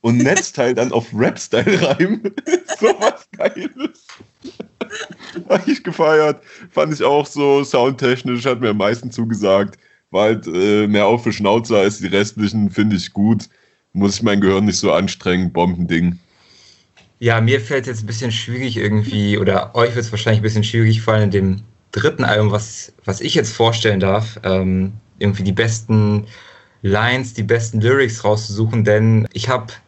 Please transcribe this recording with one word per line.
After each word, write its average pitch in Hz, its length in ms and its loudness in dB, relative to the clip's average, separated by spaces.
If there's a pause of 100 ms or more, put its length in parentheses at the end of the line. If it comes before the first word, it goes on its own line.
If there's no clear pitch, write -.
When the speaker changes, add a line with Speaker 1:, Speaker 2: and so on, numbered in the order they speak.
Speaker 1:
Und 117 160 2
Netzteil 131 560 2
dann 120 180 0
auf 117 220 -2
Rap-Style 131 680 0
reimen. 190 480 0
<laughs> - 500 -4
So - 80 2 (120)
was - 280 -2 (100)
Geiles. - 720 -8 (1400)
Hab 185 200 0
ich 285 160 -2
gefeiert. 156 580 2 (300)
Fand 156 220 -2
ich - 100 -4
auch 143 220 2
so 139 380 2
soundtechnisch, 123 840 0
hat 123 140 0
mir 117 100 0
am 104 80 -2
meisten 113 340 -2
zugesagt. 101 680 0 (320)
War 95 120 0
halt, 110 240 0
äh, 104 400 2
mehr 104 180 4
auf 117 180 2
für 110 80 -2
Schnauze 107 460 2
als 101 220 2
die 95 80 -6
restlichen, 104 640 0
finde 104 280 0
ich - 160 -6
gut. 110 340 0 (460)
Muss 98 240 0
ich 113 60 -6
mein 101 180 2
Gehirn 95 240 2
nicht 101 120 0
so 98 140 0
anstrengen, 90 600 0
Bombending. 87 680 0 (1000)
Speaker 2:
Ja, 117 200 2
mir 123 220 2
fällt 131 260 -4
jetzt 110 160 -8
ein 104 40 -8
bisschen 117 240 -6
schwierig 117 440 -6
irgendwie, 104 640 0
oder 98 360 0
euch 117 220 2
wird's 113 160 -4
wahrscheinlich 107 300 0
ein - 20 -4
bisschen 107 220 0
schwierig 110 360 2
fallen, 107 220 2
in 98 80 2
dem 95 300 0 (320)
dritten 143 320 0
Album, 107 260 2
was, - 400 -6 (140)
was 98 160 -6
ich - 140 -4
jetzt 113 180 0
vorstellen 113 480 0
darf, 101 420 0
ähm, 95 480 0 (280)
irgendwie 101 240 -2
die 95 100 0
besten 107 720 0 (580)
Lines, 120 480 0
die 113 80 -6
besten 113 400 0
Lyrics 123 420 2
rauszusuchen, 110 600 0
denn 107 500 4
ich 110 160 -6
hab 117 240 -4 (140)